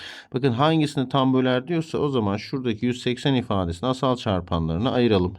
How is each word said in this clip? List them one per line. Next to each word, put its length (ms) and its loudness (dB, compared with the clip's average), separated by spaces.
Bakın 180 0
hangisini 560 2
tam 260 4
böler 340 2
diyorsa 300 -2
o 100 0
zaman 280 0
şuradaki 500 -4
yüz 160 -2
seksen 320 0
ifadesini 540 -2
asal 280 0
çarpanlarına 720 -2
ayıralım. 480 2